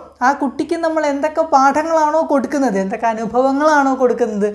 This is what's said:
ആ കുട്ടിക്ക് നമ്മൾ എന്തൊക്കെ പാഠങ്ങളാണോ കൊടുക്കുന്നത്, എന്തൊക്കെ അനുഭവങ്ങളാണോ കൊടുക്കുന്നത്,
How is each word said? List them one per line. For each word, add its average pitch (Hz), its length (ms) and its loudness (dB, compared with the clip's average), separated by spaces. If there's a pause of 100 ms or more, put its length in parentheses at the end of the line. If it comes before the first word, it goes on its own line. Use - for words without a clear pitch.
(220)
ആ 247 120 2
കുട്ടിക്ക് 294 460 -4
നമ്മൾ 320 260 -2
എന്തൊക്കെ 302 420 -2
പാഠങ്ങളാണോ 311 800 2
കൊടുക്കുന്നത്, 269 520 0
എന്തൊക്കെ 226 280 -2
അനുഭവങ്ങളാണോ 269 880 2
കൊടുക്കുന്നത്, 226 600 0